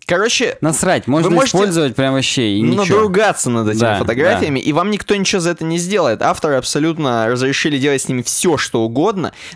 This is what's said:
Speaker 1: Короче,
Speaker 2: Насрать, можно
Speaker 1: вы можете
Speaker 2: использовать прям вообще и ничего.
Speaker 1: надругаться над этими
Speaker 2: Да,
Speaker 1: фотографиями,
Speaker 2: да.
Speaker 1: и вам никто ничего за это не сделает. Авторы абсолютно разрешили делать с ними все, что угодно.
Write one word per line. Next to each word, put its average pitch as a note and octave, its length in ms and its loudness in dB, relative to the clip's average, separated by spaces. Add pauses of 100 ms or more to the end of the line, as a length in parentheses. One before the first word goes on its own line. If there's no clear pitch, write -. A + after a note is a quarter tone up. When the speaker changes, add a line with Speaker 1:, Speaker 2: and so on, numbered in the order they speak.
Speaker 1:
Короче, G#3+ 560 0
Speaker 2:
Насрать, D#3 460 0
можно D#3 240 2
Speaker 1:
вы F3 60 4
можете C4 220 2
Speaker 2:
использовать E3+ 360 0
прям C3+ 200 0
вообще B2+ 420 0
и G#2 40 2
ничего. B2 220 2
Speaker 1:
надругаться G3 680 2
над A#2 180 0
этими A2 140 0
Speaker 2:
Да, G#2+ 180 2
Speaker 1:
фотографиями, D3 580 0
Speaker 2:
да. - 80 -4
Speaker 1:
и D3+ 60 0
вам F3 180 0
никто G#3 240 -2
ничего G3 260 0
за E3+ 100 0
это D#3+ 140 -6
не E3 140 -2
сделает. E3+ 440 0
Авторы D#3 340 0
абсолютно C#3+ 720 0
разрешили C3 500 0
делать C#3 240 0
с - 60 -8
ними B2+ 140 -2
все, D#3+ 340 0
что - 260 -2
угодно. C#3+ 500 -2 (240)